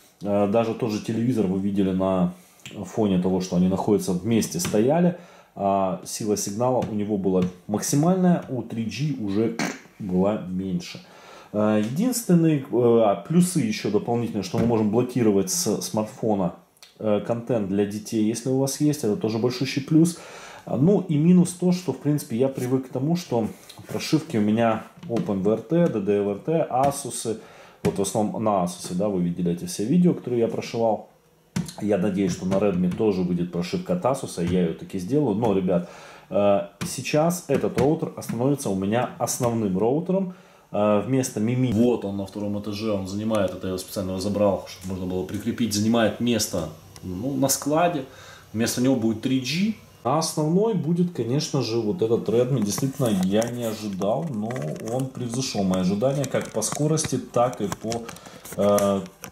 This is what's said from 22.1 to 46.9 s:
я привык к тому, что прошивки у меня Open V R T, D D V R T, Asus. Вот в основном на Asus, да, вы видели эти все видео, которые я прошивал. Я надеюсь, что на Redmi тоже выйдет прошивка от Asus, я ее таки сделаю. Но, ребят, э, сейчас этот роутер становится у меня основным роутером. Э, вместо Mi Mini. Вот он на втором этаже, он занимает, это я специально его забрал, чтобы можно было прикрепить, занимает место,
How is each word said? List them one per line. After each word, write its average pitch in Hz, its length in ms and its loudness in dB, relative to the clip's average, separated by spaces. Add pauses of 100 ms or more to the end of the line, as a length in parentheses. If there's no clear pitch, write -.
я 131 120 4
привык 131 400 -2
к - 40 -20
тому, 147 240 0
что 117 320 0 (400)
прошивки - 480 -2
у 107 60 4
меня 110 420 2 (240)
Open 98 320 0
V 101 120 4
R 113 100 2
T, 170 240 4
D 117 140 0
D 101 200 2
V 101 120 0
R 98 120 -6
T, 160 260 0
Asus. 123 680 -2 (440)
Вот 101 140 0
в 98 60 0
основном 107 420 -2
на 101 200 2
Asus, - 300 -6
да, 98 140 0
вы 95 140 0
видели 87 300 0
эти 85 120 -6
все 101 220 -6
видео, 175 260 4
которые 120 280 -2
я 110 80 2
прошивал. 113 600 -2 (720)
Я 101 160 2
надеюсь, 95 360 0
что 87 120 -6
на 95 120 0
Redmi 90 380 2
тоже 101 280 2
выйдет 87 280 -2
прошивка 87 440 -4
от 87 100 -2
Asus, 120 420 -2
я 90 160 2
ее 82 120 0
таки 87 240 -12
сделаю. 113 380 0
Но, 110 180 2
ребят, 92 340 0 (420)
э, 101 380 2 (180)
сейчас 156 640 0
этот 110 300 0
роутер 151 420 0
становится 123 500 -2
у 98 40 0
меня 101 440 0
основным 113 600 0
роутером. 175 560 0 (380)
Э, 104 340 2
вместо 127 340 0
Mi 117 160 0
Mini. 127 180 2
Вот 113 300 4
он 98 120 -6
на 98 100 -6
втором 104 340 -6
этаже, 104 320 -4
он 98 140 -2
занимает, 104 460 0
это - 160 -8
я 92 100 -2
специально 95 320 -6
его 95 100 -4
забрал, 101 480 0
чтобы 92 260 -10
можно 92 120 -6
было 90 180 -2
прикрепить, 107 480 -4
занимает 107 480 2
место, 104 500 -2 (320)